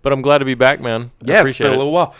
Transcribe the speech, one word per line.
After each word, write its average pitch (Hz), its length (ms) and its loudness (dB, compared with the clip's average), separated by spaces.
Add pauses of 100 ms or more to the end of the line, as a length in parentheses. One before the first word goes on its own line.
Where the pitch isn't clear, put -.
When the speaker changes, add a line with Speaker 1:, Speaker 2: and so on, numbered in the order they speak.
Speaker 1:
But 139 100 -2
I'm 135 100 -2
glad 143 160 4
to 139 60 -4
be 131 100 -2
back, 127 260 2
man. 120 300 -6 (120)
I - 20 -14
Speaker 2:
yeah, 127 100 -2
it's 214 60 4
Speaker 1:
appreciate 139 260 0
Speaker 2:
been 135 60 2
a - 40 0
Speaker 1:
it. - 20 0
Speaker 2:
little 143 140 -2
while. 170 280 -2